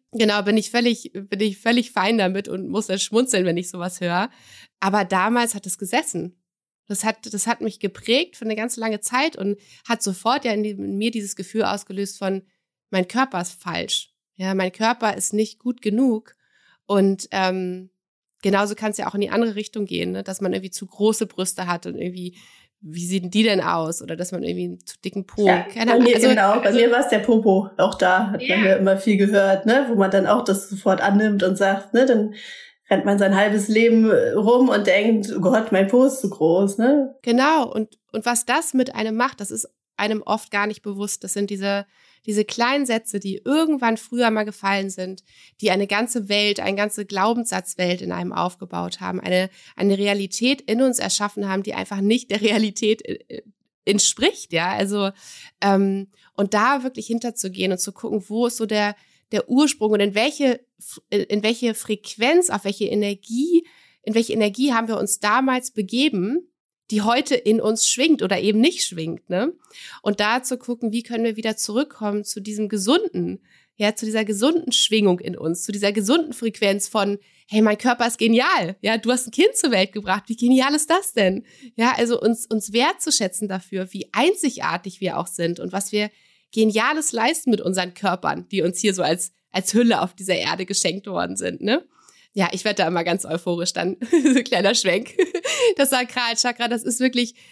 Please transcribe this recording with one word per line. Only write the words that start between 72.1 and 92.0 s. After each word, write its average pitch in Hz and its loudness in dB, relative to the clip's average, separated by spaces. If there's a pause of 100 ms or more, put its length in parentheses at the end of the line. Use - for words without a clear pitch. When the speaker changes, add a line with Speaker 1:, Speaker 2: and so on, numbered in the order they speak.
Speaker 1:
zu - -8
diesem 208 -6
gesunden, 202 -2 (360)
ja, 208 0
zu 226 -6
dieser 220 0
gesunden 254 0
Schwingung 202 4
in 175 -8
uns, 165 -4
zu - -6
dieser 202 0
gesunden 240 0
Frequenz 202 -2
von, 202 0 (300)
„Hey, 214 4
mein 214 4
Körper 247 0
ist 233 -4
genial, 226 2
ja, 226 0
du 220 0
hast 254 -2
ein 220 -14
Kind 415 2
zur 277 0
Welt 196 2
gebracht, 202 -4
wie 226 -6
genial 262 4
ist 302 -2
das 381 2
denn?“ 196 0 (280)
Ja, 233 2
also 233 0
uns, 226 0
uns 214 -4
wertzuschätzen 240 -2
dafür, 190 -8
wie - -12
einzigartig 214 -2
wir 180 -2
auch 175 -4
sind 170 -4
und 180 -8
was 196 -6
wir 208 -2 (420)
Geniales 220 2
leisten 254 0
mit 208 2
unseren 185 -4
Körpern, 180 -2
die 190 -2
uns 180 -2
hier 101 2
so 180 -4
als, 165 -2 (200)
als 185 -4
Hülle 233 4
auf 185 -6
dieser 185 -4
Erde 170 -4
geschenkt 190 -4
worden 180 -4
sind, 180 -6
ne? 247 0 (520)